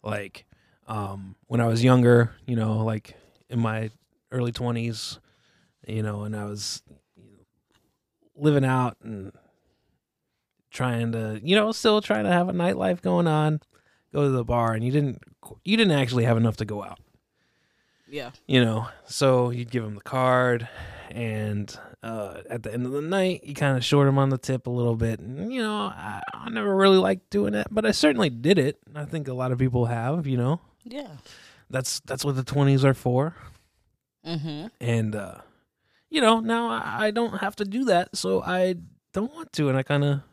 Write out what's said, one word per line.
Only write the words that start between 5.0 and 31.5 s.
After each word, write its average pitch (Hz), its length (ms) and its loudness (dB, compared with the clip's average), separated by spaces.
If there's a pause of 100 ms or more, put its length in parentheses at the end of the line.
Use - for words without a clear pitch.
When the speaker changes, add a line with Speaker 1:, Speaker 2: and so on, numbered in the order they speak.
Speaker 1:
you 110 160 -4
know, 104 200 -6
and 107 120 -8
I 104 100 -8
was 104 380 -10 (1500)
living 143 300 4
out 127 380 0
and 98 300 -12 (1400)
trying 117 420 -2
to, 110 300 -6
you 175 120 0
know, 214 180 2
still 214 280 2
trying 214 240 -2
to 185 60 2
have 175 180 4
a 185 40 -4
nightlife 185 480 0
going 175 260 2
on, 156 320 2 (540)
go 147 100 0
to 143 60 2
the 123 160 -2
bar, 117 280 2
and 110 120 -2
you 123 60 0
didn't, 143 300 0 (440)
you 202 100 2
didn't 196 240 4
actually 123 240 2
have 117 140 4
enough 113 200 2
to 110 80 -4
go 104 180 -8
out. - 160 -16 (1080)
Speaker 2:
Yeah. 135 240 -12 (160)
Speaker 1:
You 127 160 4
know, 113 240 0 (200)
so 127 420 2
you'd 120 220 -6
give 120 120 -4
'em 104 120 -10
the 98 60 -16
card, 127 680 2 (420)
and, 107 680 -6 (260)
uh, 107 460 -10
at 117 140 -10
the 107 100 -10
end 123 120 -4
of 127 60 -6
the 143 100 -4
night, 185 420 -2
you 143 100 -12
kinda 139 280 0
short 143 260 4
'em 135 100 4
on 139 120 2
the 131 80 0
tip 131 300 -6
a - 20 -8
little 120 260 0
bit. 113 240 -2
And, 143 340 -10
you 254 80 -4
know, 214 140 -4 (120)
I, 208 340 -10 (120)
I - 160 -14
never 208 260 -2
really 190 220 8
liked 185 320 2
doing 202 240 0
that, 208 200 -4
but 214 120 0
I 214 60 4
certainly 233 380 4
did 131 280 4
it. 139 220 2 (160)
I 147 100 -8
think 143 220 -6
a 131 60 -6
lot 127 180 -2
of 127 80 0
people 123 260 2
have, 123 420 -2
you 127 100 0
know? 131 240 0 (220)
Speaker 2:
Yeah. 233 340 -14 (520)